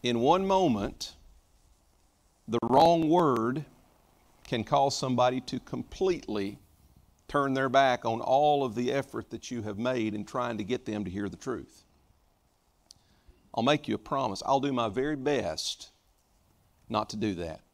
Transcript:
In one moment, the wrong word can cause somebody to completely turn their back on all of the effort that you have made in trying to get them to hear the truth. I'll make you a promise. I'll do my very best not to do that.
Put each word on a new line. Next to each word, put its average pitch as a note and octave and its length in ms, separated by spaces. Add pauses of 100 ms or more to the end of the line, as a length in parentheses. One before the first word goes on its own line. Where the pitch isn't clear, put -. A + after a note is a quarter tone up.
In A#2+ 160
one E3 260
moment, E3 680 (1300)
the A2+ 160
wrong D#3+ 440
word C#3 560 (840)
can A2 160
cause C#3 340
somebody B2+ 440
to - 180
completely A#2+ 1000 (680)
turn C#3 260
their C3+ 140
back C3 360
on A#2 160
all C#3+ 440
of A#2 100
the B2 180
effort B2+ 380
that - 220
you A#2+ 100
have G#2 160
made A#2 360
in G#2+ 100
trying A#2+ 340
to G#2 60
get A2+ 200
them G#2 200
to F2+ 80
hear G2+ 160
the F2+ 80
truth. - 480 (1700)
I'll A2+ 80
make D3 240
you A2 80
a G2+ 40
promise. C3 460
I'll C#3 140
do C#3 140
my A#2 160
very C3+ 280
best B2+ 760 (1000)
not G#2+ 180
to - 80
do G#2+ 200
that. E2 260 (120)